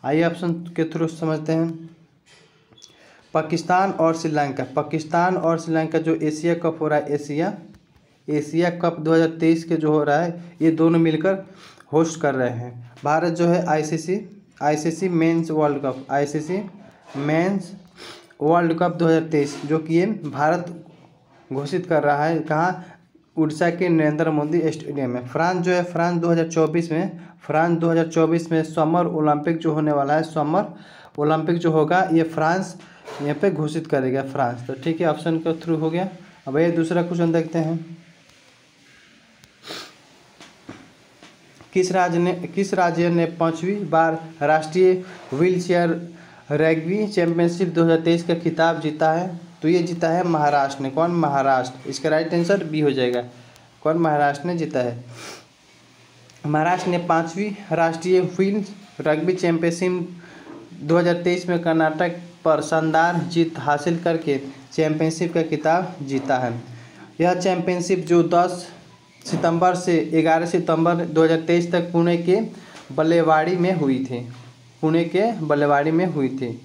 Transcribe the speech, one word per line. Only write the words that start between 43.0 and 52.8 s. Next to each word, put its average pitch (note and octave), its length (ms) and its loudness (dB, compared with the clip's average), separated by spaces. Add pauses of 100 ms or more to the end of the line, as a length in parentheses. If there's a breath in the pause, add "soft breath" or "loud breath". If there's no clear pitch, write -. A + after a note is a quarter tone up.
ने E3+ 160 2
पांचवी E3 500 -2
बार D#3+ 540 0 (120)
राष्ट्रीय D#3+ 640 2 (300 loud breath)
व्हीलचेयर F3 800 0 (380 loud breath)
रग्बी D#3+ 560 2
चैंपियनशिप E3+ 600 2
दो E3 160 2
हज़ार E3 160 6
तेईस E3 240 2
का E3+ 100 0
खिताब E3 460 0
जीता D#3 320 0
है? E3+ 400 -4 (100)
तो D#3 60 0
ये F3 160 2
जीता E3+ 260 -2
है F3 140 0
महाराष्ट्र C#3+ 600 2
ने। C3+ 60 -4
कौन? D#3+ 220 0
महाराष्ट्र। C#3 800 0
इसका D3 200 -4
right D#3+ 240 0
answer F3 300 2
बी D#3 160 -4
हो D3 120 2